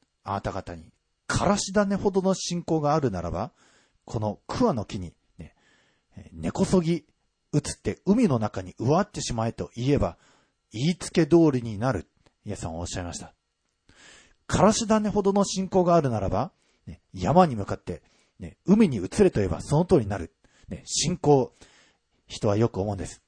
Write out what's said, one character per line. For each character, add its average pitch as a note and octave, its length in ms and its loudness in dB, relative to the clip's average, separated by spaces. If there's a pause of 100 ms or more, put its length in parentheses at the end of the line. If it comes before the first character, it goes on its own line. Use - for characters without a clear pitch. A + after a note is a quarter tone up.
(240)
「あ G2+ 100 -6
な G2+ 80 -4
た G2+ 100 -6
方 F#2 240 -10
に E2 160 -20 (340)
か - 200 -2
ら G3+ 120 2
し G3 160 -6
種 G3+ 220 2
ほ G3 160 0
ど F#3+ 100 0
の F#3 140 2
信 F3 260 -6
仰 D#3+ 180 -2
が D3 140 0
あ D#3+ 60 2
る C3+ 100 0
な F#2 120 -6
ら E2+ 100 -6
ば、 F2 200 -6 (540)
こ - 140 -6
の G#2+ 280 -4
桑 A#3 260 0
の G#2+ 120 -4
木 A2 140 -10
に、 F2 160 -12 (240)
ね、 D#2 160 -18 (600)
え G3 180 -18
ー、 E3 60 -16
根 D#3+ 120 -6
こ F#3+ 140 0
そ F#3 160 4
ぎ E3 240 -2 (480)
移 D3 40 2
っ C#3+ 40 2 (200)
て - 240 -6
海 G#3+ 220 4
の C3+ 100 2
中 G#2+ 240 -4
に F#2 160 -14
植 A2+ 140 0
わ E3+ 100 4
っ G#3 80 -4
て D3+ 120 -10
し - 120 -6
ま A2+ 140 -2
え A2+ 60 -4
と - 220 -10
言 C3 200 0
え - 20 2
ば、 F#2+ 200 -2 (540)
言 C3+ 200 -2
い F3 40 0
つ - 160 -14
け E3 140 4
通 E3+ 120 6 (140)
り B2+ 100 0
に A2+ 160 -8
な A#2+ 140 -2
る」、 F#2 160 -4 (380)
イ G#2 60 -10
エ F#2 40 -8
ス - 100 -12
様 E2 80 -8
は E2 60 -8
お F2 40 -6
っ - 40 -6
し - 100 -8
ゃ F#2 40 -6
い - 20 -8
ま F2 100 -10
し - 60 -14
た。 - 140 -18 (1120)
か - 160 2
ら G#3 100 6
し A3 140 -2
種 G#3+ 220 0
ほ G3+ 120 0
ど G3 120 2
の G3+ 100 4
信 F#3+ 240 -4
仰 F#3 160 2
が E3+ 120 4
あ E3 60 6
る C#3 80 0
な A2+ 100 -2
ら F#2+ 100 -2
ば、 A2+ 220 -2 (360)
ね、 - 140 -16 (120)
山 C3 320 4
に C3+ 100 -2
向 G2+ 120 -6
か G2 80 -4
っ - 20 -12
て、 - 240 -12 (380)
ね、 - 260 -16
海 G#3 240 6
に B2+ 80 -4
移 F2 40 -4 (180)
れ F#3+ 100 8
と B2+ 100 -2
言 G2+ 60 2
え - 20 0
ば E2 140 -4
そ - 160 0
の F3 80 2
通 F3 140 6
り G#2+ 60 -2
に - 20 -6
な G2 100 -4
る。 E2 160 -10 (360)
ね、 - 160 -12
信 - 320 -2
仰、 C#3+ 380 4 (720)
人 - 200 -4
は G2+ 80 2
よ A2+ 140 4
く - 100 -6
思 G#2 120 -2
う G2+ 40 -4
ん - 20 -8
で E2+ 80 -8
す。 - 220 -16